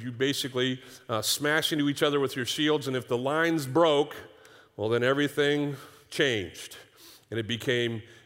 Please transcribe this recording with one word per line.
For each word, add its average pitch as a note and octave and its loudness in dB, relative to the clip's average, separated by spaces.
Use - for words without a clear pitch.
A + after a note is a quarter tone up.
you B2 -8
basically, B2+ -2
uh, A2 -2
smash D3+ 0
into D3 2
each C#3+ 0
other C#3+ 2
with C3+ -2
your B2+ -4
shields, D3+ 0
and C3 -2
if A#2 -6
the B2 0
lines D#3 0
broke, D3+ 4
well, G#2+ -2
then A#2+ 2
everything C#3+ 2
changed. A2+ -2
And A2 -4
it G#2+ -4
became, A#2 -2